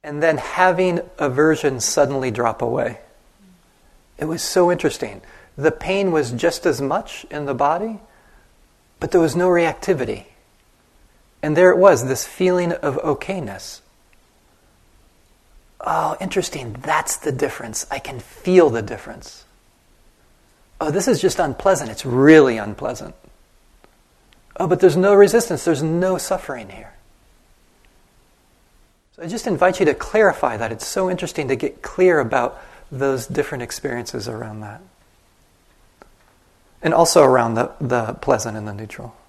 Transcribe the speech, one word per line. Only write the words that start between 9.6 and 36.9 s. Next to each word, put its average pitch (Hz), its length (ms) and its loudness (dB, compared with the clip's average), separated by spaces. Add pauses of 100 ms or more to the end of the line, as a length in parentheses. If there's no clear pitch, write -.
And 151 140 -2
there 180 140 8
it 180 80 4
was, 175 280 6
this 131 200 -4
feeling 180 480 0
of 143 220 -4
okayness. 147 840 -6 (2000)
Oh, 160 400 -4
interesting. 156 640 -6
That's 151 340 -4
the - 160 -4
difference. 123 580 -6
I 135 100 -8
can - 200 -14
feel 180 500 4
the 113 120 -2
difference. - 640 -14 (1400)
Oh, 156 100 -4
this 190 160 -2
is 247 140 2
just - 180 0
unpleasant. 147 520 0
It's 110 140 -12
really 135 520 8
unpleasant. 107 580 -8 (1400)
Oh, 185 100 -2
but 170 120 2
there's 170 180 6
no 190 160 4
resistance. 202 520 4
There's 151 180 2
no 175 340 0
suffering 147 520 -8
here. - 240 -20 (2250)
So - 80 -18
I 170 40 -10
just 214 200 -8
invite 185 320 2
you 185 60 4
to 147 80 4
clarify 156 640 0
that. 110 140 -4
It's 107 160 -10
so 190 220 -4
interesting 165 380 -6
to 131 80 0
get - 260 -8
clear 180 380 4
about 123 420 -2 (300)
those 131 360 -2
different 139 360 -4
experiences 120 640 -8
around 110 340 -12
that. 107 200 -16 (2000)
And 160 120 0